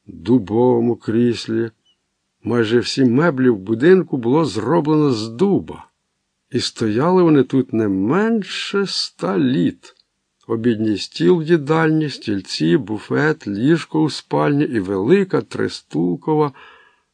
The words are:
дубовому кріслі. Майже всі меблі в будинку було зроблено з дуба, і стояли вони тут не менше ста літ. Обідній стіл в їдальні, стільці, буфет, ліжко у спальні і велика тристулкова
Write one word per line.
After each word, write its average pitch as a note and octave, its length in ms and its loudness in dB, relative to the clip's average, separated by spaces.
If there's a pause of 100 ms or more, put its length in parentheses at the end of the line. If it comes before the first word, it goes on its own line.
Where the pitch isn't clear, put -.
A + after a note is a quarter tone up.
дубовому A#2 880 0
кріслі. A2+ 760 -2 (720)
Майже A#2 360 2
всі C3 260 0
меблі C3 440 2
в A2+ 80 2
будинку C3 600 2
було C3 280 0
зроблено D3 680 0
з A2 180 -4
дуба, A2+ 580 -2 (640)
і B2 80 -2
стояли C3+ 640 0
вони D3+ 200 6
тут C3 300 -2
не A2 140 0
менше F#3+ 920 -2
ста F#3+ 580 -4
літ. D3 560 -2 (520)
Обідній A2 500 0
стіл E3+ 420 0
в D#3 40 -4
їдальні, D#3 680 0
стільці, C3 680 -2
буфет, C3+ 680 -4
ліжко D3+ 540 -2
у D#3 80 0
спальні D3 540 -2
і B2 160 -4
велика B2 640 0
тристулкова D3+ 1120 -4 (640)